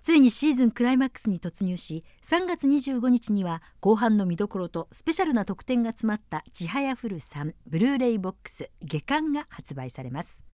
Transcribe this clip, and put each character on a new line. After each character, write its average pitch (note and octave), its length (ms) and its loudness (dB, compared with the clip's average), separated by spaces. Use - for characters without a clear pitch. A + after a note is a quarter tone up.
つ - 120 2
い D#4+ 80 10
に B3+ 120 8
シ D4+ 180 2
ー C#4+ 60 4
ズ B3+ 100 4
ン A3 60 4
ク - 100 -2
ラ A#3+ 100 4
イ C4 40 4
マ C4 100 4
ッ B3 40 -4
ク - 100 -20
ス - 100 -2
に F3+ 80 -2
突 F3 260 -6
入 F3+ 120 -2
し、 E3 280 -10
三 F4 260 0
月 E4+ 200 -2
二 C#4+ 140 4
十 C4 180 -2
五 A#3+ 100 0
日 B3 240 2
に G3 120 0
は E3 180 -4
後 G3+ 160 4
半 A3 220 2
の G3+ 100 2
見 F3 80 0
ど G3+ 140 -2
こ G3+ 100 -6
ろ F3+ 100 -4
と E3 220 -8
ス - 140 -20
ペ E4 80 -2
シ F4 100 0
ャ - 20 2
ル D#4 100 -2
な G#3+ 100 2
特 - 200 -8
典 A#3+ 200 0
が A3+ 60 -4
詰 A3+ 180 -4
ま G#3+ 80 -2
っ - 120 -8
た D#3 240 -8
ち F3+ 140 -8
は G#3 140 -4
や C4+ 160 -2
ふ A#3 120 -8
る F3+ 120 -6
三 D3 340 -8
ブ D#3+ 100 -2
ル G#3 80 4
ー C#4 120 2
レ B3 120 2
イ A3+ 80 0
ボ F#3 120 -4
ッ - 120 -12
ク - 80 -18
ス - 200 -12
下 D#3 180 -4
巻 D4+ 320 0
が D4 160 -4
発 - 280 -14
売 B2+ 140 -8
さ C3+ 120 -14
れ C3 80 -8
ま C#3+ 140 -6
す。 - 300 -18